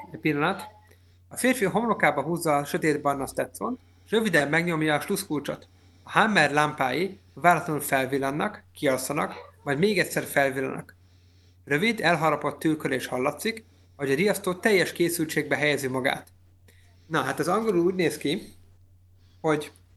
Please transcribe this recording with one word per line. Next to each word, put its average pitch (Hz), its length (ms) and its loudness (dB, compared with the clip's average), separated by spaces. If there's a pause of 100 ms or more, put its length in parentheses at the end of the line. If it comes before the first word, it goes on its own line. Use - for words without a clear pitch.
(200)
pillanat. 156 420 0 (640)
A - 80 -18
férfi 254 280 2
homlokába 190 580 2
húzza 156 340 0
a 143 80 0
sötétbarna 143 640 0
Stetsont, - 540 -6 (240)
és - 60 -20
röviden 180 380 2
megnyomja 156 460 0
a 143 60 0
sluszkulcsot. - 680 -6 (340)
A - 80 -20
Hammer 180 420 4
lámpái 147 680 0 (160)
váratlanul 156 480 2
felvillannak, 139 800 -2 (120)
kialszanak, 143 600 -2 (280)
majd 143 160 -2
még 196 200 2
egyszer 147 260 0
felvillannak. 135 720 -2 (680)
Rövid, 208 360 0
elharapott 151 580 2
tűrkölés 151 480 -2
hallatszik, 151 580 -4 (320)
hogy 139 140 -2
a 135 40 2
riasztó 185 400 0
teljes 180 380 2
készültségbe 156 640 0
helyezi 139 320 0
magát. 131 380 -2 (800)
Na, 160 160 0
hát 135 160 -4
az 147 100 -2
angolul 196 360 2
úgy 190 100 2
néz 160 240 0
ki, 143 240 -2 (1000)
hogy, 151 320 -2 (240)